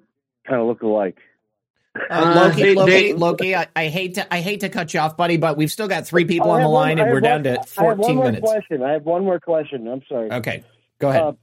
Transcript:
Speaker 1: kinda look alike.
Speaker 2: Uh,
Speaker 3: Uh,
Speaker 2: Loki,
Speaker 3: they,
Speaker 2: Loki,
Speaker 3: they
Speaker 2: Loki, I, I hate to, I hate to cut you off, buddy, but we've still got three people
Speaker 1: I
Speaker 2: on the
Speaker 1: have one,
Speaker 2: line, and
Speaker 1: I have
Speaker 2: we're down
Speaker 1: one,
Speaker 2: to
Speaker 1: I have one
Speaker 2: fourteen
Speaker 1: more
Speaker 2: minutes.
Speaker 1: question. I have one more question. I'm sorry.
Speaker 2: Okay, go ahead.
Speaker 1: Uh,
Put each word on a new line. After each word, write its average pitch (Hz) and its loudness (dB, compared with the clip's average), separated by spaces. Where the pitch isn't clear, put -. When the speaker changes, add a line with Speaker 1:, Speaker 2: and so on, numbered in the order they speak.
Speaker 1:
kinda 120 -2
look 117 -4
alike. 107 -2
Speaker 2:
Uh, - -10
Speaker 3:
Uh, 170 4
Speaker 2:
Loki, 160 2
Speaker 3:
they, 196 6
Speaker 2:
Loki, 190 4
Speaker 3:
they 190 4
Speaker 2:
Loki, 170 -2
I, 165 -4
I 160 -2
hate 180 -6
to, 190 -6
I 175 -2
hate 202 -6
to 196 -6
cut 175 -6
you 175 -2
off, 156 -2
buddy, 170 2
but 156 0
we've 151 0
still 214 -6
got 170 -4
three 170 0
people 170 0
Speaker 1:
I 170 2
Speaker 2:
on - 2
the - 2
Speaker 1:
have 151 2
one, - 4
Speaker 2:
line, 156 0
and 160 2
Speaker 1:
I - 2
have - 2
Speaker 2:
we're 135 2
down 151 2
Speaker 1:
one, - -6
Speaker 2:
to 131 -2
Speaker 1:
I 123 -2
have - -10
one 208 2
Speaker 2:
fourteen 240 0
Speaker 1:
more 262 2
Speaker 2:
minutes. 214 -2
Speaker 1:
question. 208 -2
I 139 -2
have 156 -4
one 175 -2
more 180 -2
question. 147 -6
I'm 131 -10
sorry. 113 -6
Speaker 2:
Okay, 117 -8
go 139 -2
ahead. 135 2
Speaker 1:
Uh, 147 -2